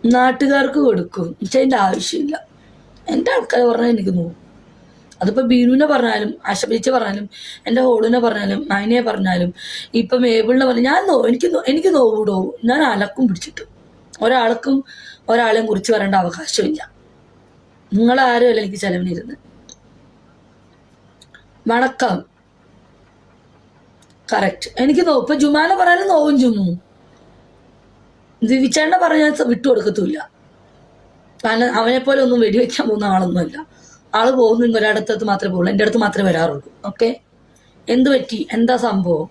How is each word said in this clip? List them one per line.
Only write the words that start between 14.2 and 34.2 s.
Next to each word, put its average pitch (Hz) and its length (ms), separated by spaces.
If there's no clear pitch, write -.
ഒരാൾക്കും 247 600
ഒരാളെയും 226 380
കുറിച്ച് 208 260
പറയേണ്ട 196 220
അവകാശമില്ല. 208 760
നിങ്ങളാരും 240 560
അല്ല 220 120
എനിക്ക് 196 160
ചെലവിനിരുന്ന്. 180 600
വണക്കം. 240 480
കറക്റ്റ്. 190 400
എനിക്ക് 277 260
നോ-, 285 160
ഇപ്പൊ 302 120
ജുമാനെ 302 420
പറഞ്ഞാലും 370 320
നോവും 302 300
ജുമു. 220 280
ദിവ്യച്ചേട്ടനെ 285 560
പറഞ്ഞാൽ 311 360
സ-, 247 140
വിട്ടുകൊടുക്കത്തുമില്ല. 220 680
കാരണം 233 320
അവനെ 233 220
പോലെ 269 240
ഒന്നും 247 180
വെടിവെക്കാൻ 233 480
പോകുന്ന 214 160
ആളൊന്നുമല്ല. 180 520
ആള് 226 180